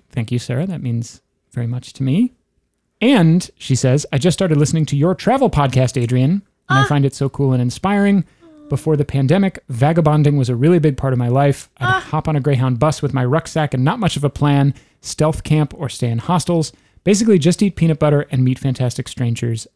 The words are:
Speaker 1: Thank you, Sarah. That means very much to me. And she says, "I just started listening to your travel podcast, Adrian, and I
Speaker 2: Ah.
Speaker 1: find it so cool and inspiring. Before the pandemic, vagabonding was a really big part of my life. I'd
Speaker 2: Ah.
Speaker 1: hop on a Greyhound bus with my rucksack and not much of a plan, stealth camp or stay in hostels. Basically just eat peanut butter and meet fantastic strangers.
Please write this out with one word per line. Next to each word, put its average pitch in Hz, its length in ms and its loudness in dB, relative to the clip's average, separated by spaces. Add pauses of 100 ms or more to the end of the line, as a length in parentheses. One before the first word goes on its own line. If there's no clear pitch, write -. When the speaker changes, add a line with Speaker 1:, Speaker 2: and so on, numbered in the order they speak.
Speaker 1:
Thank 113 220 -6
you, 120 80 -2
Sarah. 131 260 -4
That 165 160 -8
means 117 400 -6 (300)
very 120 160 -6
much 123 260 -10
to - 100 -8
me. 175 280 0 (720)
And 180 560 4
she - 180 -2
says, 131 360 0
"I 139 60 0
just 170 200 0
started 160 200 0
listening 151 300 0
to 143 100 -2
your 165 160 2
travel 254 360 0
podcast, 131 520 0
Adrian, 127 300 2
and 269 480 -2
I - 20 4
Speaker 2:
Ah. 415 60 2
Speaker 1:
find 143 180 2
it 135 80 -2
so - 160 -2
cool 135 240 0
and 127 80 0
inspiring. 202 640 0 (460)
Before 156 260 -2
the 143 100 0
pandemic, 151 540 0 (120)
vagabonding 147 640 2
was 127 120 0
a 127 60 0
really 156 220 4
big 147 180 2
part 135 160 -2
of 127 60 0
my 123 100 0
life. 135 500 0
I'd - 100 -6
Speaker 2:
Ah. 370 120 2 (120)
Speaker 1:
hop 156 160 -2
on 156 80 0
a 143 40 0
Greyhound 127 380 0
bus 151 240 0
with 143 140 -4
my 127 100 0
rucksack 151 480 -2
and 127 100 0
not 196 160 0
much 180 160 -2
of 143 80 -6
a 143 60 2
plan, 143 460 2 (260)
stealth - 420 -2
camp 151 320 0
or 143 140 -8
stay - 220 -4
in 113 80 -2
hostels. 170 520 -2 (320)
Basically 202 360 4
just 175 240 2
eat 196 120 0
peanut 165 220 0
butter 147 320 2
and 127 140 0
meet 127 160 0
fantastic 127 480 -4
strangers. 117 580 -4 (100)